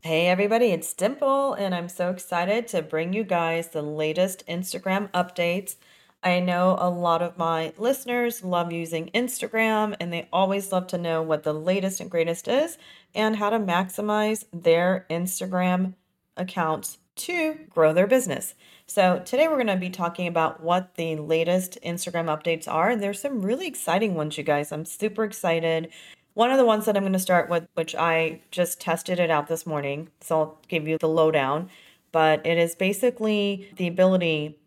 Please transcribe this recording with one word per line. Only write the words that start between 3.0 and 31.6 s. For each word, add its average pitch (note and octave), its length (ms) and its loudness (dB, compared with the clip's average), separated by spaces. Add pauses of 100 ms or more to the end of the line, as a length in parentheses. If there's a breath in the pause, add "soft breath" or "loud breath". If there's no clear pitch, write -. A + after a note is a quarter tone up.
you G#3+ 100 -2
guys E3+ 460 0
the D#3 140 -6
latest D#3 640 -2
Instagram F#3+ 640 -4
updates. F3+ 640 -2 (440 soft breath)
I F3+ 200 2
know F3+ 400 2
a F3+ 100 2
lot F3 320 2
of F3 160 -6
my D#3+ 400 0
listeners A#3+ 640 -2
love F3 300 0
using E3 420 -6
Instagram, A3 840 0
and E3+ 120 -6
they E3+ 200 -6
always G3 400 0
love F3+ 160 -2
to F3+ 100 -4
know E3 240 0
what D#3+ 220 0
the D3+ 80 0
latest F#3 480 -2
and F3+ 100 -10
greatest E3+ 380 -2
is D#4 280 0 (380 loud breath)
and A3 220 0
how G#3 140 0
to A3 100 2
maximize G#3 920 0
their F3 580 2
Instagram F#3 840 0 (420)
accounts E3+ 640 -4 (180)
to D#4 520 -4
grow D#3 240 4
their F#3 160 4
business. F3+ 460 0 (340 soft breath)
So F3+ 360 4
today C#4+ 220 2
we're D#4 120 2
gonna G#3+ 180 0
be F#3 140 -2
talking F3 360 -4
about E3+ 340 0
what F3 360 0
the E3 200 -4
latest E3 680 0
Instagram E3+ 420 -4
updates D#3+ 400 -2
are, F3 240 2
and A#3 100 0
there's G3+ 200 -4
some C4+ 220 -4
really C4 260 -2
exciting G3 480 0
ones, D3+ 200 -4
you D3+ 60 -8
guys. D3 300 0
I'm D#3+ 140 -8
super G#3+ 360 -4
excited. E3 680 0 (460 loud breath)
One A#3 180 4
of C4+ 60 4
the B3+ 60 8
ones G#3+ 200 4
that G#3 120 2
I'm G3 60 2
gonna F#3+ 160 0
start F3+ 320 2
with, E3+ 240 0
which D#3+ 220 -4
I E3 440 0 (120)
just F3 280 -2
tested E3+ 380 -2
it E3 140 2
out D3 160 0
this E3 180 -4
morning, D3 440 -4 (100)
so D#3+ 180 0
I'll D#3 200 -2 (100)
give D#3 180 -4
you D#3+ 100 0
the D#3+ 120 0
lowdown, D#3+ 600 2 (440 loud breath)